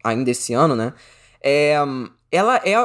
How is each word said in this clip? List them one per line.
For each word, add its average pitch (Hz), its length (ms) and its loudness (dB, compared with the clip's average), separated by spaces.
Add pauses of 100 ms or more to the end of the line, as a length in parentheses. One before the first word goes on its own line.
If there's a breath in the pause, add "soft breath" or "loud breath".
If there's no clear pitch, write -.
ainda 117 260 -2
esse 120 240 -4
ano, 139 220 2
né, 113 180 -4 (480 soft breath)
é, 147 400 2
hum, 131 280 -6 (220)
ela 208 260 2
é 196 280 0